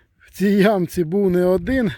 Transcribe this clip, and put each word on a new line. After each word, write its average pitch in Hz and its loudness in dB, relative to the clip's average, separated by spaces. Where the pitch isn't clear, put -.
в - -20
цій 202 0
ямці 190 2
був 190 0
не 180 0
один, 185 -2